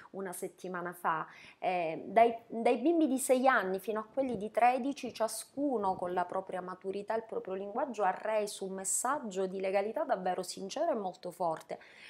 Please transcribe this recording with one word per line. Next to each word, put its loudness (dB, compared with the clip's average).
una -8
settimana -8
fa, 0
eh, -2
dai, 6
dai 2
bimbi 4
di 2
sei 4
anni 4
fino -4
a -8
quelli -2
di -6
tredici, 2
ciascuno -2
con -4
la 0
propria -6
maturità -6
e 0
il -6
proprio -6
linguaggio -4
ha 6
reso -2
un -6
messaggio -2
di -4
legalità 0
davvero 0
sincero -4
e 2
molto -6
forte. -4